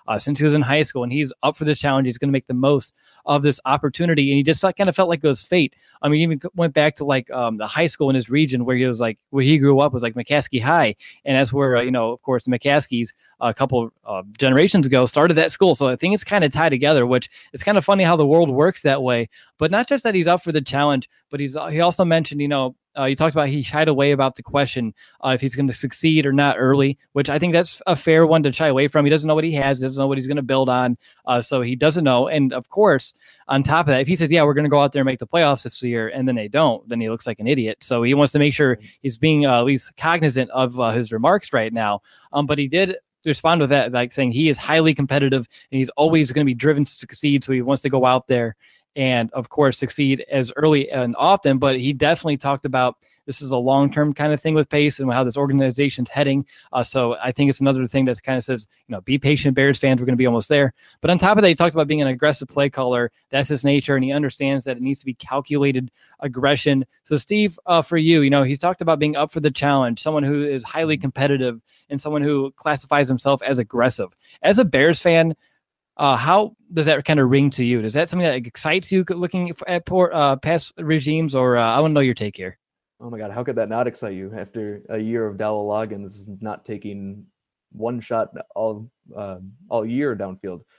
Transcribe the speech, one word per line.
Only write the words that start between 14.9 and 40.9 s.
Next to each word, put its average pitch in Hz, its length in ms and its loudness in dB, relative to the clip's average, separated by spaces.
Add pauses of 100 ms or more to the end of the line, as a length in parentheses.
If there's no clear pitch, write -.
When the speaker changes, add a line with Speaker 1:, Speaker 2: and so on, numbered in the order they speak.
Speaker 1:
started 156 300 2
that 160 160 2
school. 180 240 2
So 139 120 0
I 127 80 0
think 190 200 -2
it's - 80 -4
kinda 175 260 0
tied 156 200 0
together, 135 360 2
which 123 240 0 (240)
is - 100 -12
kinda 202 200 2
funny 196 200 2
how 170 120 4
the 156 100 4
world 143 240 4
works 147 320 0
that 139 220 0
way. 117 260 -2 (300)
But 160 100 0
not 220 180 0
just 277 160 -2
that 220 120 0
he's 170 120 2
up 175 140 2
for 170 100 -6
the 151 100 0
challenge, 139 460 0 (220)
but 143 100 -8
he's, 139 160 -6 (140)
he 156 120 -2
also 175 220 2
mentioned, 165 380 0
you 143 60 -2
know, 135 280 -2 (220)
uh, 135 80 -2
you 135 100 0
talked 156 200 0
about 147 120 0
he 139 140 -2
shied 151 260 -2
away 143 240 2
about 135 240 0
the - 80 -20
question, 127 500 -2 (300)
uh, 135 60 0
if 127 100 0
he's 131 160 -4
gonna 139 160 0
succeed 156 540 0
or 135 80 0
not 143 240 4
early, 135 400 2 (160)
which 143 160 0
I 143 100 0
think 170 140 0
that's - 340 0
a 175 80 2
fair 160 300 4
one 160 180 4
to 139 80 2
shy 160 160 0
away 139 200 2
from. 143 180 2
He 143 60 4
doesn't 156 160 2
know 156 80 2
what 156 80 2
he 165 100 -2
has, 135 260 0
doesn't 131 220 -4
know 139 60 0
what 135 100 -2
he's 131 100 -6
gonna 143 140 -4
build 131 280 0
on, 123 280 0 (280)
uh, 123 140 0
so 127 220 -2
he 120 140 -4
doesn't 156 280 2
know. 131 240 2
And 143 240 0
of 127 180 -10
course, 185 440 2 (340)
on 135 160 0
top 151 240 0
of 147 40 4
that, 131 100 2
if 135 60 -4
he 180 80 0
says, 156 160 0
"Yeah, 165 120 4
we're 147 120 4
gonna 151 140 0
go 143 120 4
out 143 100 2
there 139 100 -2
and 131 40 0
make 131 140 -2
the 120 80 -12
playoffs 151 360 0
this - 200 -12
year," 117 260 -2
and 131 180 -4
then 123 80 0
they 107 120 -6
don't, 135 420 0
then 117 100 -6
he 113 100 -4
looks 113 180 -8
like 113 120 -8
an 107 80 -6
idiot. 123 340 -2
So 120 220 -2
he 127 120 2
wants 143 180 4
to 147 60 2
make 143 140 2
sure 127 260 0 (220)
he's 120 160 -6
being, 151 280 2
uh, 123 140 4
at 120 60 2
least 135 300 -2
cognizant 151 540 0
of, 127 300 -2
uh, 113 120 0